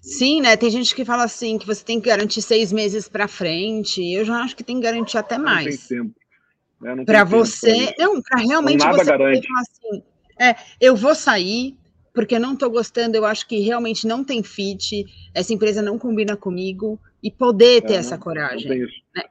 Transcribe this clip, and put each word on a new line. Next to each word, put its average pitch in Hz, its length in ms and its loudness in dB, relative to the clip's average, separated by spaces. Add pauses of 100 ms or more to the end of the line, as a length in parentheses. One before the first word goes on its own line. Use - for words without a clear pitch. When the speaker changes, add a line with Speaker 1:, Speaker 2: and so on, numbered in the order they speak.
Speaker 1:
Sim, 285 400 0
né? 226 160 6
Tem 226 120 2
gente 240 240 -2
que 262 120 -6
fala 240 180 -2
assim, 220 340 -4
que - 80 -8
você 208 180 -6
tem 233 180 -4
que 214 80 -2
garantir 208 320 0
seis 220 320 0
meses 208 340 -2
pra 202 200 -4
frente. 190 760 -4 (120)
Eu 208 120 0
já 233 180 -2
acho 254 120 -8
que - 80 -16
tem 247 140 -6
que 247 60 -4
garantir 233 340 -2
até 226 200 -4
Speaker 2:
Não 294 80 -4
tem 262 80 2
Speaker 1:
mais. 147 340 -4
Speaker 2:
tempo, 120 260 -6 (680)
né? 120 120 -10
Não 131 120 -8
Speaker 1:
Pra 214 200 6
Speaker 2:
tem - 0 -
tempo 170 40 -6
pra 220 100 4
Speaker 1:
você, 226 320 2
Speaker 2:
isso. 247 260 0
Speaker 1:
não, 359 240 0
pra 262 200 0
realmente 294 380 2
Speaker 2:
Não, 294 80 4
nada 285 160 4
Speaker 1:
você 294 80 4
poder 269 120 4
Speaker 2:
garante. 269 240 2
Speaker 1:
falar 254 140 -2
assim, 220 420 -10 (340)
"É, 247 180 4 (300)
eu 262 100 8
vou 262 200 2
sair, 233 600 -2 (360)
porque 233 220 -2
eu 226 60 2
não 262 140 -2
tô 262 140 -2
gostando, 233 460 -2
eu 214 100 2
acho 214 220 -4
que 214 120 -2
realmente 226 460 -2
não 240 200 -2
tem 254 180 -4
fit, 202 600 -8 (280)
essa 185 200 -2
empresa 214 280 0
não 208 160 -4
combina 214 380 -2
comigo", 190 640 -6 (240)
e 208 80 -6
poder 240 520 6
ter 220 100 0
Speaker 2:
É, - 20 2
Speaker 1:
essa 123 160 -4
Speaker 2:
não, 170 60 -8
não - 80 -16
Speaker 1:
coragem, 143 420 -6
Speaker 2:
tem 131 160 -2
isso. - 180 -12 (140)
Speaker 1:
né? 180 160 -8